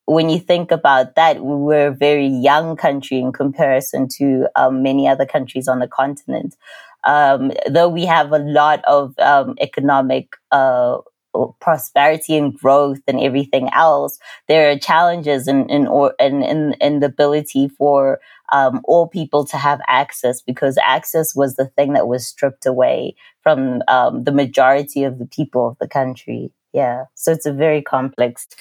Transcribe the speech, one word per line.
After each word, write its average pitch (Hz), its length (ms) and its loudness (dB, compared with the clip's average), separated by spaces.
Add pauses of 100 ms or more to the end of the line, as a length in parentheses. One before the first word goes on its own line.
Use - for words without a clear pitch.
when 160 240 2
you 170 100 0
think 175 320 0
about 139 440 2
that, 160 280 2
we 143 120 -4
were 147 320 2
a 135 80 -4
very 143 320 2
young 143 480 2
country 139 440 -2
in 127 120 -4
comparison 135 760 -2 (100)
to, 131 380 0
um, 131 260 0
many 135 260 0
other 135 200 0
countries 131 400 -6
on 127 120 -2
the 123 80 -4
continent. 135 680 -6 (480)
Um, 139 480 2 (180)
though 170 200 4
we 170 180 -4
have 156 260 2
a 151 60 4
lot 147 460 2
of, 143 340 0
um, 139 420 2
economic, 135 760 -2 (160)
uh, 127 460 2 (640)
prosperity 156 760 0
and 143 220 -2
growth 139 500 2
and 131 120 -2
everything 135 520 -2
else, 147 460 2 (300)
there 151 240 4
are 143 80 -2
challenges 160 680 0
in, 135 220 0
in, 143 160 0
or, 143 340 2
in, 139 220 2
in, 151 400 -2
in 147 200 0
the 147 40 0
ability 147 640 0
for, 139 500 0 (320)
um, 135 320 0
all 170 240 2
people 147 380 -4
to 156 100 -10
have 143 320 -2
access, 127 540 -2
because 135 420 -4
access 156 520 -2
was 135 200 -2
the 135 120 -4
thing 143 260 -2
that 120 140 0
was 123 180 -4
stripped - 400 -4
away 127 500 -2 (280)
from, 131 440 0
um, 123 360 0
the 143 80 -2
majority 139 720 2
of 131 160 -4
the 120 80 -12
people 127 400 -4
of 120 100 -8
the - 100 -6
country. 123 640 -6 (220)
Yeah. 131 400 -2
So - 180 -2
it's 160 140 -4
a 143 80 -4
very 147 300 0
complex, 131 640 -4 (140)